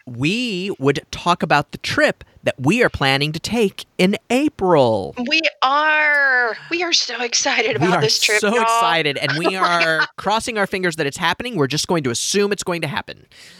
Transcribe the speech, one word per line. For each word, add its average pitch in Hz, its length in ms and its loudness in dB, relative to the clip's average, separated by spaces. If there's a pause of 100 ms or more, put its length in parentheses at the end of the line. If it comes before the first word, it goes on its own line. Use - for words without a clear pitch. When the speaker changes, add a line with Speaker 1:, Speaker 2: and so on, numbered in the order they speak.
Speaker 1:
we 185 720 -4
would 139 320 0
talk - 320 -2
about 151 300 0
the - 60 -14
trip - 440 0 (200)
that 123 180 0
we 196 240 2
are 160 60 2
planning 139 420 0
to 160 80 -8
take 214 440 -2 (140)
in 185 180 2 (140)
April. 151 840 2 (120)
Speaker 2:
We 311 140 0 (220)
are. 285 920 2 (140)
We 339 120 -2
are 339 100 -2
so 247 300 -2
excited 240 580 -2
Speaker 1:
We 165 60 2
Speaker 2:
about 180 120 2
Speaker 1:
are - 40 0
Speaker 2:
this - 180 0
trip, 214 200 2
Speaker 1:
so 208 140 2
Speaker 2:
y'all. 240 80 2
Speaker 1:
excited, 220 540 2
and 139 220 -2
we 170 80 -2
Speaker 2:
<laughs> 185 100 -2
Oh 190 60 -4
my - 220 2
Speaker 1:
are 160 160 2
Speaker 2:
God. 294 160 -2
Speaker 1:
crossing 220 420 -2
our 196 80 0
fingers 180 300 -2
that 160 100 -2
it's 139 100 -4
happening. 190 400 -2
We're 143 100 2
just 139 220 -4
going 165 160 0
to 127 60 -2
assume 202 420 -2
it's - 100 -4
going 170 200 -4
to 156 60 -6
happen. - 380 -10 (340)